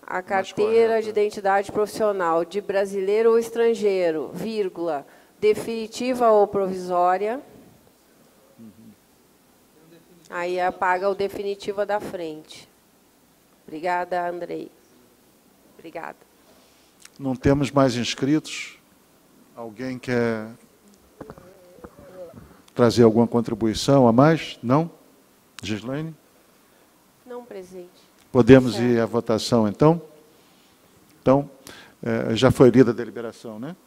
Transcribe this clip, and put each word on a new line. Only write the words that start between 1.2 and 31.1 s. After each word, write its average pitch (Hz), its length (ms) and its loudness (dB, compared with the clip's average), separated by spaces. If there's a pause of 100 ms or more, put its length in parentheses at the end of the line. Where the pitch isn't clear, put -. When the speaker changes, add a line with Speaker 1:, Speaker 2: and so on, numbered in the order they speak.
Speaker 1:
profissional 196 720 -2
de 185 160 -8
brasileiro 196 680 0
ou 226 60 4
estrangeiro, 202 960 -2
vírgula, 175 720 -6 (360)
definitiva 226 880 0
ou 208 160 6
provisória. 185 960 -2 (1160)
Speaker 2:
Uhum. 113 120 -20 (1600)
Speaker 1:
Aí 180 280 -6
apaga 185 520 0
o 196 60 -2
definitiva 202 680 -6
da 202 140 -4
frente. 160 680 -14 (1000)
Obrigada, 175 600 -6
Andrei. 170 420 -12 (1040)
Obrigada. 160 400 -16 (1040)
Speaker 2:
Não 135 160 -2
temos 139 360 2
mais 135 260 2
inscritos? - 840 -4 (760)
Alguém 120 460 -12
quer 117 480 -2 (2250)
trazer 117 300 4
alguma 113 240 6
contribuição 117 800 2
a 113 60 4
mais? 143 500 2
Não? 147 260 0 (720)
Gislaine? 131 500 -8 (1120)
Speaker 1:
Não, 247 180 -16
presidente. 185 460 -18 (420)
Speaker 2:
Podemos 127 420 8
Speaker 1:
Certo. 117 120 -2
Speaker 2:
ir 120 140 2
à 113 60 0
votação, 110 600 0
então? 156 320 2 (1200)